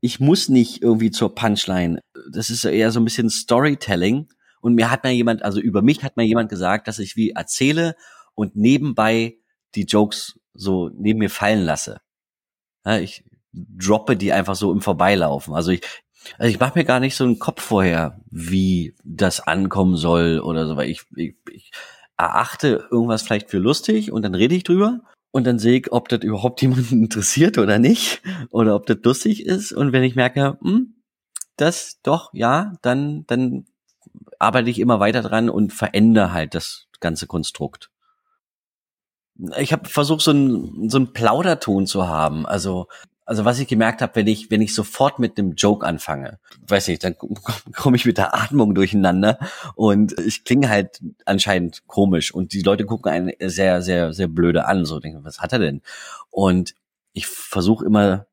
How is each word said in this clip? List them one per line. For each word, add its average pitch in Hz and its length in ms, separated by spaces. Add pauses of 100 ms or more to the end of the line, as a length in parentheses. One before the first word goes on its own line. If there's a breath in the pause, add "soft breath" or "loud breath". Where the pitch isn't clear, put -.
Ich 120 200
muss 156 280
nicht 123 340
irgendwie 113 280
zur - 240
Punchline. 92 680 (300)
Das 110 180
ist 117 160
eher 110 260
so 117 100
ein 113 40
bisschen 113 240
Storytelling. 120 1000 (320)
Und 120 160
mir 117 140
hat 127 140
mal 131 80
jemand, 117 300
also 101 180
über 101 220
mich 139 220
hat - 120
mal 117 60
jemand 113 260
gesagt, 98 400
dass 107 120
ich 98 160
wie 110 160
erzähle 160 640 (380 soft breath)
und 107 220
nebenbei 113 800 (380)
die 104 100
Jokes - 540 (160)
so 92 420
neben 107 220
mir 104 120
fallen 104 340
lasse. 76 360 (840)
Ja, 107 140
ich - 260 (280)
droppe 98 640
die 95 160
einfach 95 220
so 95 180
im 98 80
Vorbeilaufen. 85 760
Also 85 180
ich, 90 100 (560 loud breath)
also 117 120
ich 98 100
mach 131 140
mir 165 100
gar 127 160
nicht 135 160
so 135 80
einen 120 140
Kopf - 240
vorher, 87 580 (100)
wie 87 640 (100)
das 87 360
ankommen 95 560
soll 82 440
oder 80 260
so, 78 100
weil 67 120
ich, 87 140 (120)
ich, 82 220 (140)
ich - 220 (460 loud breath)
erachte 120 720
irgendwas 117 320
vielleicht 104 280
für 101 80
lustig 208 520
und 113 120
dann 95 120
rede 117 200
ich 180 100
drüber 208 360 (300 soft breath)
und 127 160
dann 123 120
sehe 117 200
ich, - 140
ob 117 160
das 113 140
überhaupt 107 400
<laughs> - 0
jemanden 127 400
interessiert 113 560
oder 101 200
nicht 160 440 (280 loud breath)
oder 107 240
ob 104 120
das 110 160
lustig 208 420
ist. 190 280
Und 135 200
wenn 131 100
ich 127 140
merke, 135 460
„Hm, 240 320 (640)
das - 460
doch, 156 300
ja“, 147 400 (100)
dann, 147 440
dann 127 400 (720)
arbeite 117 320
ich 117 80
immer 117 220
weiter 113 220
dran 110 280
und 101 220
verändere 104 600
halt 80 220
das - 340 (120)
ganze 82 260
Konstrukt. - 640 (1700)
Ich 139 140
hab - 140
versucht, 151 360
so 160 80
einen, 127 580
so 120 80
einen 127 160
Plauderton 113 720
zu 92 220
haben. 78 380
Also 92 420 (400 loud breath)
also 107 160
was 120 140
ich 135 80
gemerkt 113 360
hab, 117 120
wenn 107 140
ich, 107 240
wenn 110 100
ich 107 100
sofort - 460
mit 117 180
einem 92 180
Joke 104 300
anfange, 76 540 (300 soft breath)
weiß 101 180
nicht, 85 160
dann 90 160
k-, - 80
k-, - 340 (140)
komm 127 220
ich 123 100
mit 110 120
der - 180
Atmung 110 360
durcheinander 95 680 (340 loud breath)
und 104 460
ich 101 240
klinge 131 240
halt 101 340 (220)
anscheinend 92 640
komisch 95 440
und 92 200
die 98 100
Leute 101 240
gucken 107 240
einen 87 300
sehr, 92 420
sehr, 87 300
sehr 90 160
blöde 85 380
an, 95 180
so 76 160
denken, 78 240
„Was 78 160
hat - 120
er 127 60
denn?“ 73 240 (480 loud breath)
Und 92 460 (380)
ich - 120
versuch 101 560
immer 101 500